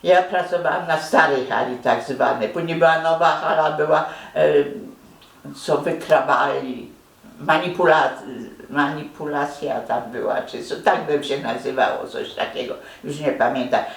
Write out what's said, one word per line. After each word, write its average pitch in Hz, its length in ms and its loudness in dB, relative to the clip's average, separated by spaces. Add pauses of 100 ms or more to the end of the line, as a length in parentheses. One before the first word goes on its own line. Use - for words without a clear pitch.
Ja 180 200 6
pracowałam 180 640 0
na 160 120 2
starej 143 480 2
hali 127 300 -2
tak - 260 0
zwanej, 117 460 0
później 165 280 -4
była 165 240 6
nowa 165 260 2
hala, 160 440 2
była, 151 340 2 (300)
e, 78 120 4 (1080)
co 147 240 -2
wykrawali, 135 1120 0 (500)
manipula-, 165 720 2 (600)
manipulacja 147 1080 -4
tam 107 320 -4
była, - 300 -2
czy - 220 -10
co, 139 120 -6
tak 175 300 0
bym 147 180 0
się 139 140 -2
nazywało, 127 680 -2
coś - 280 -8
takiego, - 400 -6 (300)
już 139 160 -8
nie 139 120 0
pamiętam. 127 480 0 (160)